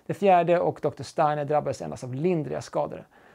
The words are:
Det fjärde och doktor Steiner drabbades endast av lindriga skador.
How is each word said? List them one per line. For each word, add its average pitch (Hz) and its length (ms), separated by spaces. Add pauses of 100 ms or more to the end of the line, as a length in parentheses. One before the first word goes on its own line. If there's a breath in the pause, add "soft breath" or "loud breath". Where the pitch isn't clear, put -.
Det 156 80
fjärde 175 460
och 165 220
doktor 139 220
Steiner 151 400
drabbades 143 380
endast 143 220
av 127 100
lindriga 151 460
skador. - 460 (280 soft breath)